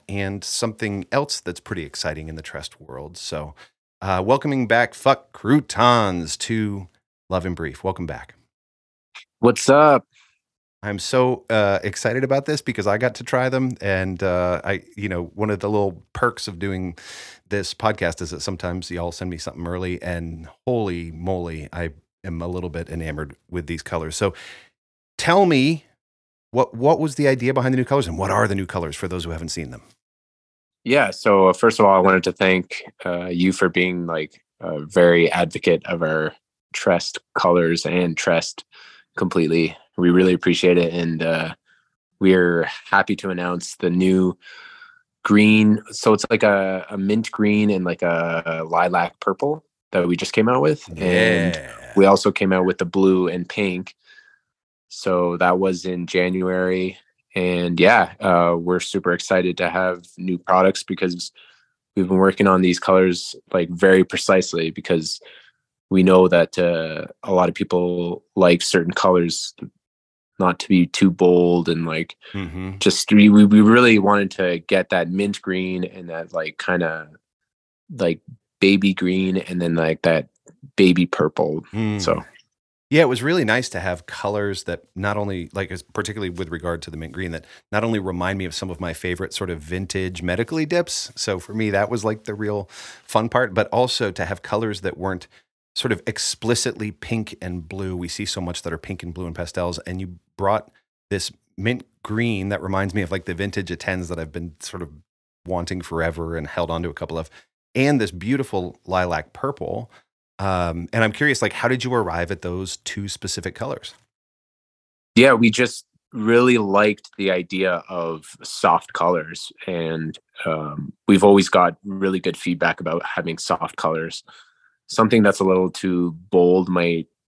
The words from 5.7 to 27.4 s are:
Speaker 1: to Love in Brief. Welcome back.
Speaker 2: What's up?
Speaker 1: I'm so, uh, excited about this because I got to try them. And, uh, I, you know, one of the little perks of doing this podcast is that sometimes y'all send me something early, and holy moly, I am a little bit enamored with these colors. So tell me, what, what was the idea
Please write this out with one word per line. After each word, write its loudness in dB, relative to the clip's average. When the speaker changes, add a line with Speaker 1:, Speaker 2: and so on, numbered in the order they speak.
Speaker 1:
to -4
Love -2
in -4
Brief. -10
Welcome -4
back. -12
Speaker 2:
What's 2
up? 6
Speaker 1:
I'm -6
so, 0
uh, 2
excited -2
about -2
this -4
because -4
I 0
got -2
to -14
try 0
them. -2
And, -2
uh, 0
I, -4
you -6
know, -4
one -2
of -2
the -4
little -2
perks -4
of -12
doing -6
this -6
podcast -2
is -8
that -12
sometimes -8
y'all -6
send -10
me -10
something -10
early, -6
and -8
holy -4
moly, -8
I -6
am -8
a -8
little -8
bit -10
enamored -10
with -8
these -8
colors. -8
So -2
tell 4
me, 2
what, 0
what 2
was -2
the 2
idea 2